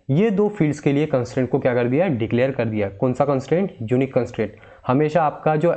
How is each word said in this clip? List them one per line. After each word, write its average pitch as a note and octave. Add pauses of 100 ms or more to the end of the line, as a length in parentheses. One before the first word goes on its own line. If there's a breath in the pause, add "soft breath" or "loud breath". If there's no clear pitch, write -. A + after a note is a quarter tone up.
ये F#3+
दो G3+
फील्ड्स D3+
के C#3+
लिए D3
कंस्ट्रेंट B2+
को C#3
क्या B2+
कर A#2+
दिया? D3
डिक्लेयर A#2+
कर B2
दिया। G#2
कौन B2+
सा C#3
कंस्ट्रेंट? D3+ (100)
यूनिक B2+
कंस्ट्रेंट। A#2+ (320 loud breath)
हमेशा D3+
आपका D3+
जो D#3+